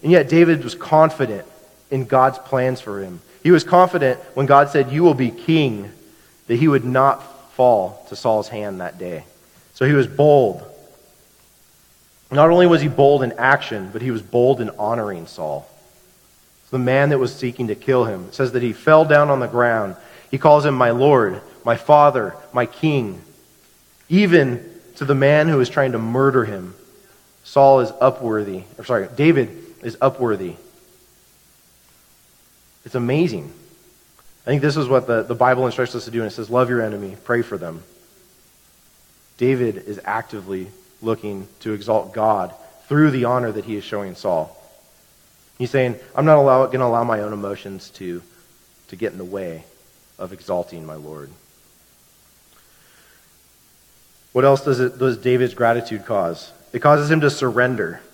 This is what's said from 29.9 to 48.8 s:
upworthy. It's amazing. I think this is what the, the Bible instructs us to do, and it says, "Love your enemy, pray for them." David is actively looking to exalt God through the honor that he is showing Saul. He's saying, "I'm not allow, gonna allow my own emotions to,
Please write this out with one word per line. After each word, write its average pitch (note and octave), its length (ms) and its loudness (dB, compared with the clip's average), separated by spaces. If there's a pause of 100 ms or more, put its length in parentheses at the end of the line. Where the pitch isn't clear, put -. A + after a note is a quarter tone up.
upworthy. A2 580 -2 (2250)
It's B2 120 -14
amazing. A#2+ 560 -2 (960)
I - 40 -10
think C#3+ 120 0
this D3 140 0
is D3 120 -2
what B2+ 200 0
the, A2+ 160 0
the A#2 120 -6
Bible B2+ 300 2
instructs A#2+ 280 -4
us A2+ 120 -10
to A2+ 60 -16
do, A#2 100 -4
and G#2+ 100 -6
it - 20 -20
says, G#2+ 160 -12
"Love B2 200 0
your A#2+ 120 -2
enemy, G2+ 420 -8
pray A#2+ 180 -2
for G#2+ 160 -8
them." E2 260 -12 (1500)
David A#2+ 500 -2
is G2+ 160 -12
actively G2 640 -10 (340)
looking G#2+ 460 -8 (120)
to A2 140 -8
exalt G#2+ 400 -4
God G#2+ 400 -2 (340)
through D3+ 240 2
the B2+ 140 -2
honor A#2+ 260 -2
that G#2 140 -8
he A2 100 -8
is G2+ 80 -10
showing G2 320 -10
Saul. E2+ 400 -4 (1040)
He's B2+ 120 -8
saying, B2+ 260 -2 (200)
"I'm C#3 100 0
not D#3 120 6
allow, C3 300 4
gonna C3 180 -2
allow A#2 180 0
my A2+ 180 -2
own G#2+ 120 -8
emotions G2+ 640 -12
to, F2 260 -12 (680)